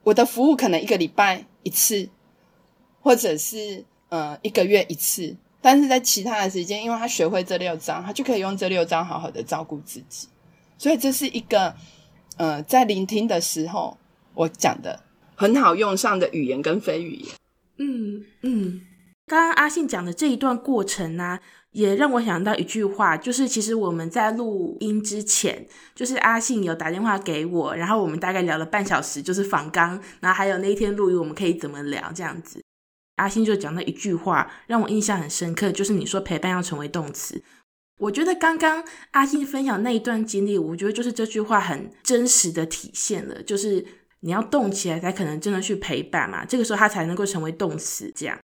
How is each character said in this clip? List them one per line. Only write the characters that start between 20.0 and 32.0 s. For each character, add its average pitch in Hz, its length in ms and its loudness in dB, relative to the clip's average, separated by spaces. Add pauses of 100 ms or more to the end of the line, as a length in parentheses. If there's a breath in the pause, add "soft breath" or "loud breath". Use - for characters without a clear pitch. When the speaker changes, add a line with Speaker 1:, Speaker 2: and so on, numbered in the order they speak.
Speaker 2:
的 175 80 -6
这 302 160 0
一 254 80 2
段 247 220 0
过 247 260 0
程 170 340 -4
啊， 180 220 -4 (320 soft breath)
也 202 240 2
让 285 160 2
我 240 100 2
想 185 220 0
到 214 120 0
一 - 80 -2
句 214 200 -2
话， 196 320 2
就 240 160 -4
是 254 160 2
其 220 140 -2
实 220 120 -2
我 208 160 0
们 165 200 -4
在 220 220 2
录 214 500 -4
音 214 200 0
之 208 220 -6
前， - 420 0 (300 loud breath)
就 254 100 -6
是 262 120 -4
阿 226 220 4
信 226 240 -2
有 165 120 -2
打 160 160 -4
电 185 100 -4
话 214 160 2
给 160 280 -4
我， 165 280 0
然 170 140 -4
后 220 140 2
我 180 60 2
们 156 120 -4
大 185 140 -2
概 185 80 0
聊 160 160 0
了 160 80 -2
半 196 200 -2
小 165 160 0
时， 147 200 -8
就 180 120 -4
是 196 100 0
访 160 280 -2
纲， 175 300 2 (180 loud breath)
然 180 100 2
后 185 60 4
还 196 120 0
有 185 100 0
那 196 120 0
一 202 60 2
天 202 200 0
录 202 160 4
音 180 60 4
我 165 60 0
们 151 100 -6
可 190 120 -4
以 170 80 4
怎 160 160 -6
么 143 140 -12
聊 120 300 -6